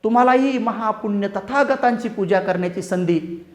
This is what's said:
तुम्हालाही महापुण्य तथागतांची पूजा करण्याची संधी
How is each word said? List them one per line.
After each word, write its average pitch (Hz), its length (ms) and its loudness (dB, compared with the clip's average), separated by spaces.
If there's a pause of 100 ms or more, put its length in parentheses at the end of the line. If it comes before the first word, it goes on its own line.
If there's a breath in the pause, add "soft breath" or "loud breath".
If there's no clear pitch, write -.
तुम्हालाही 254 540 4
महापुण्य 214 680 -2
तथागतांची 240 800 0
पूजा 190 320 0
करण्याची 180 420 -2
संधी 175 720 -2